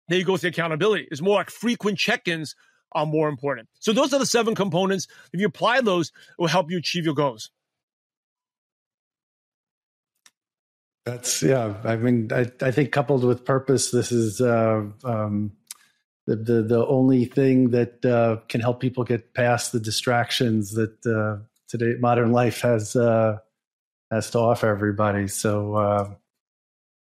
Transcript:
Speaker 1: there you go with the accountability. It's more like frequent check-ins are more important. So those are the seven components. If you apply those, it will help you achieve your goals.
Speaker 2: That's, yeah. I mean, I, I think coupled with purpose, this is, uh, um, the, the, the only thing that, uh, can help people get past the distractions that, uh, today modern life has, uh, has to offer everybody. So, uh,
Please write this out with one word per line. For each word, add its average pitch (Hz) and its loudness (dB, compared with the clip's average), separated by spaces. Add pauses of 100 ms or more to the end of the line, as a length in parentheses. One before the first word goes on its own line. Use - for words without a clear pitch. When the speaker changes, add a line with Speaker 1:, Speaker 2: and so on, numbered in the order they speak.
Speaker 1:
there 175 0
you 190 -2
go 190 0
with 180 0
the 180 -2
accountability. 165 -2
It's 143 -10
more 202 2
like 175 -2
frequent 214 -4
check-ins 165 -4 (380)
are 156 0
more 156 0
important. 135 -6 (120)
So 220 0
those 262 2
are 277 2
the 247 0
seven 226 0
components. 190 -2 (260)
If 170 -6
you 208 2
apply 247 0
those, 180 0
it - -18
will 170 0
help 160 0
you 185 -2
achieve 165 -4
your 160 0
goals. 131 -4 (3500)
Speaker 2:
That's, - -6
yeah. 120 2
I 113 0
mean, 117 0
I, 123 0 (120)
I 131 0
think 135 0
coupled 139 0
with 123 2
purpose, 131 0
this 120 0
is, 113 0
uh, 113 2 (180)
um, 107 -4 (760)
the, 123 -2
the, 113 2
the 117 2
only 131 4
thing 131 2
that, 120 0
uh, 117 2 (100)
can 120 -4
help 123 -2
people 127 -2
get 113 -4
past 120 0
the 120 -2
distractions 110 -2
that, 110 -4
uh, 107 -2 (240)
today 120 -2
modern 120 4
life 120 2
has, 117 0
uh, 113 4 (720)
has 110 -2
to 117 0
offer 113 2
everybody. 101 0
So, 104 -2
uh, 101 0 (960)